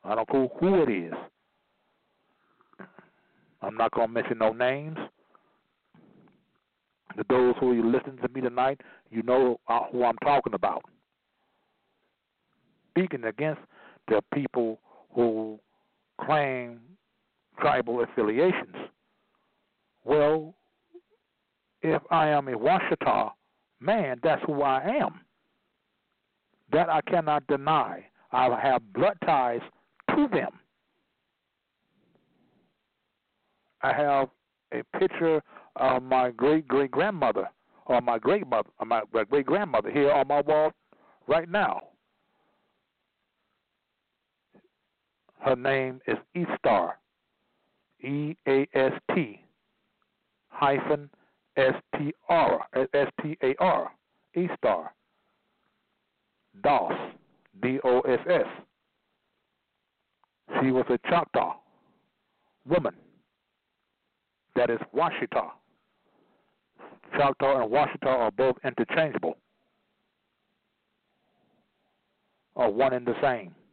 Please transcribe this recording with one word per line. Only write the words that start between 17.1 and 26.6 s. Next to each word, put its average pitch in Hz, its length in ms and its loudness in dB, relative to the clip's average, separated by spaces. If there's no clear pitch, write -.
tribal 123 420 0
affiliations. 120 720 0
Well, 151 500 2
if 151 280 0
I 160 180 2
am 143 200 0
a 120 100 -6
Washita 117 720 0
man, 151 420 -2
that's 156 240 0
who 143 160 -2
I 135 200 2
am. 226 380 -4